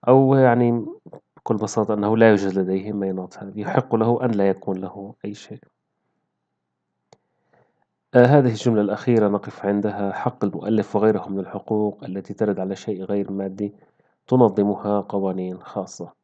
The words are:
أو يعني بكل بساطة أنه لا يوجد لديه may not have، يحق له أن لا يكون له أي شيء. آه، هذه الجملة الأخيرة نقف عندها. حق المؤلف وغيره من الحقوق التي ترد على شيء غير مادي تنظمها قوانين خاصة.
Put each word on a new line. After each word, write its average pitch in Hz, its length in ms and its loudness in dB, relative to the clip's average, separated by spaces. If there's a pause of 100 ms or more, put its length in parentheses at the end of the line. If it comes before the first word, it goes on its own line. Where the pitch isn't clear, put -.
أو 135 280 6
يعني 123 500 4 (520)
بكل - 180 -4
بساطة 107 380 -2
أنه 104 240 0
لا 113 120 8
يوجد 98 300 2
لديه 95 340 -2
may 98 220 -4
not 92 240 -12
have، 98 160 -14
يحق - 400 -4
له 117 300 0
أن 120 60 -2
لا 98 180 0
يكون 95 280 -6
له 98 380 -14 (100)
أي 104 80 -10
شيء. - 260 -20 (2500)
آه، 123 120 8
هذه 135 240 6
الجملة 110 320 0
الأخيرة 104 460 2
نقف 101 380 -4
عندها. 101 460 -2
حق - 340 -4
المؤلف 104 500 -4
وغيره 104 340 0
من 98 100 -6
الحقوق 104 640 -6
التي 95 300 -10
ترد 101 260 -2
على 95 160 -4
شيء 95 280 -8
غير 98 280 -4
مادي 98 420 -6 (540)
تنظمها 104 760 2
قوانين 92 580 -6
خاصة. - 540 -12 (100)